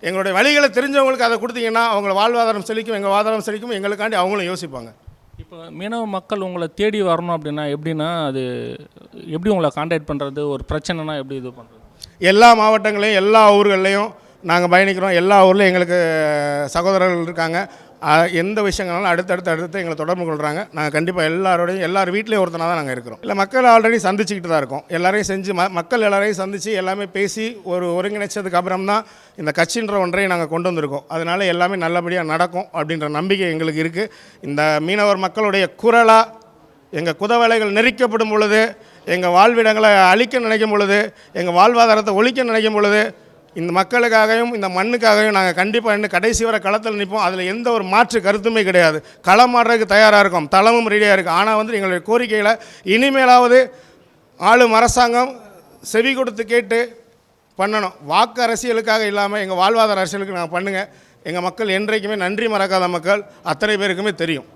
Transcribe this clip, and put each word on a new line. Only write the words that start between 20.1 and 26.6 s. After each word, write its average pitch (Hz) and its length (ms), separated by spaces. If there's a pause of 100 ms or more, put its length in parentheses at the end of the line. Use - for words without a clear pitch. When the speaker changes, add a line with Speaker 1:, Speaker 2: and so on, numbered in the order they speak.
Speaker 1:
கொள்றாங்க. 151 480
நாங்க 151 180
கண்டிப்பா 170 320
எல்லாரோடையும், 175 580
எல்லார் 180 320
வீட்லயும் 208 340
ஒருத்தனா 170 120
தான் 165 180
நாங்க 143 160
இருக்கிறோம். 120 300
இல்ல, 208 140
மக்கள் 196 280
already 226 320
சந்திச்சுக்கிட்டு 190 520
தான் 165 100
இருக்கோம். 139 300
எல்லாரையும் 190 520
செஞ்சு 190 200
ம-, 185 100
மக்கள் 185 320
எல்லாரையும் 202 360
சந்திச்சு 196 360